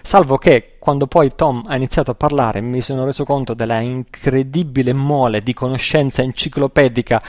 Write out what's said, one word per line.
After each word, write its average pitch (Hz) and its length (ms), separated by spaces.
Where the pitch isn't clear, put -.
salvo 139 340
che 135 300
quando 143 240
poi 143 300
Tom 127 320
ha 143 80
iniziato 131 340
a 120 40
parlare 131 460
mi 123 200
sono 131 240
reso 139 200
conto 131 300
della 113 240
incredibile 131 1120
mole 135 480
di 120 140
conoscenza 131 680
enciclopedica 131 1040